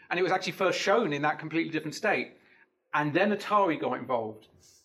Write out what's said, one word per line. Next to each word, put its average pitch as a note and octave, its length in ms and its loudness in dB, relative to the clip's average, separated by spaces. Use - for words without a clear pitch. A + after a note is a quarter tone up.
And E3+ 80 -2
it F3+ 60 2
was F3 80 2
actually F#3 220 -2
first F3+ 260 0
shown G3 320 2
in C#3+ 100 -2
that D3+ 160 0
completely D#3+ 320 -4
different D#3 240 -4
state. E3+ 380 -2
And D3 200 0
then G3 180 4
Atari G3 480 2
got B2+ 180 -2
involved A#2 500 -4